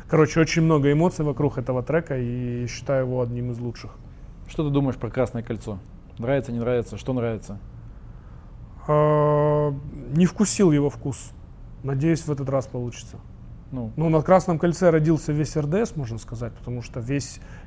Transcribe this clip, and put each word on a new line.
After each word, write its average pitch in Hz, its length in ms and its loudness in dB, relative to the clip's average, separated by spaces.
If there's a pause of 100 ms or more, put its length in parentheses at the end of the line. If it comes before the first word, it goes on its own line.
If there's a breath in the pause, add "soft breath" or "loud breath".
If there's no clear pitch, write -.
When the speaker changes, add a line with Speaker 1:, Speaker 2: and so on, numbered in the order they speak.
(100)
Speaker 1:
Короче, 156 320 4
очень 160 220 4
много 147 280 6
эмоций 160 340 4
вокруг 143 340 0
этого 127 240 -2
трека, 151 340 0
и 123 500 -2
считаю 131 380 0
его 127 160 0
одним 120 300 -2
из 117 80 -6
лучших. 120 320 -8 (560 loud breath)
Speaker 2:
Что - 180 -2
ты 147 40 0
думаешь 139 280 2
про 113 120 -4
«Красное 120 340 -2
кольцо»? 107 340 -6 (420)
Нравится, 127 320 0
не 117 80 -2
нравится? 117 380 0
Что 131 160 -4
нравится? 113 440 -2 (1300 loud breath)
Speaker 1:
Э, 151 840 4 (440)
не 180 100 6
вкусил 190 460 4
его 143 180 4
вкус. - 420 -6 (520)
Надеюсь, 143 440 2
в 151 40 -2
этот 135 180 -2
раз 135 180 0
получится. - 500 -8 (540)
Speaker 2:
Ну. 117 240 -6
Speaker 1:
Ну, 156 140 2
на 156 120 6
«Красном 175 380 4
кольце» 175 300 4
родился 160 420 4
весь 151 240 -2
Р 147 120 0
Д 202 180 2
С, 220 100 -10
можно 117 220 -4
сказать, 117 360 -8
потому 120 280 -8
что 120 180 -10
весь, 135 400 -4 (280 loud breath)